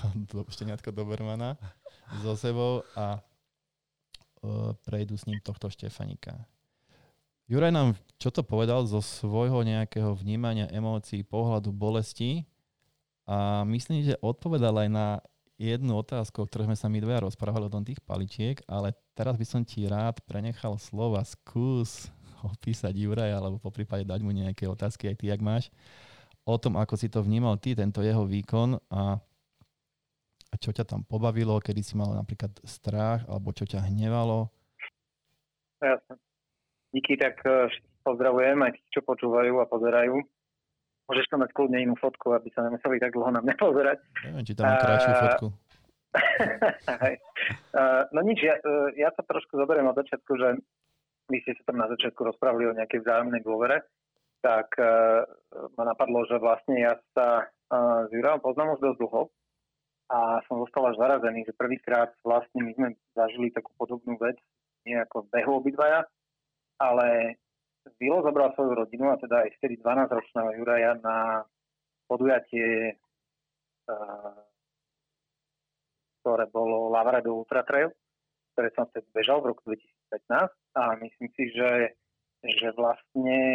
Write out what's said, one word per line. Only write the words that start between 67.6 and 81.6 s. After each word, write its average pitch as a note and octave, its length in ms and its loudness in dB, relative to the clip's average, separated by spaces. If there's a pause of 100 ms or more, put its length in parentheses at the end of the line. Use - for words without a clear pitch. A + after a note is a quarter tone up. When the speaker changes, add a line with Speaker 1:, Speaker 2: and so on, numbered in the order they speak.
Speaker 2:
Vilo D3+ 260 2
zobral C#3+ 320 4
svoju B2+ 240 2
rodinu, A#2 320 0
a C3 80 4
teda A#2+ 240 2
aj G#2+ 160 -2
vtedy A#2+ 200 -4
dvanásťročného A#2 760 0
Juraja A#2 440 2
na A2+ 440 0 (640)
podujatie, A#2 880 0 (880)
e, A2+ 120 -10 (2250)
ktoré A#2 260 2
bolo A2+ 420 0
Lavredo A2+ 440 2
Ultra A2+ 300 -2
Trail, C#3+ 260 0 (640)
ktoré A#2 180 0
som A#2+ 140 -2
vtedy A2 240 -12
bežal C3 320 2
v B2 80 -2
roku - 160 -6
dvetisícpätnásť, - 880 -4 (180)
a C3 100 0 (140)
myslím A2+ 380 -12
si, C3+ 160 -4
že, B2 220 2 (720)